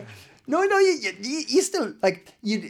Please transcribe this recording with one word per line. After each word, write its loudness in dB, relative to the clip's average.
no, 2
no, 2
you, 4
you, -6
you 4
still, -4
like, -2
you, -4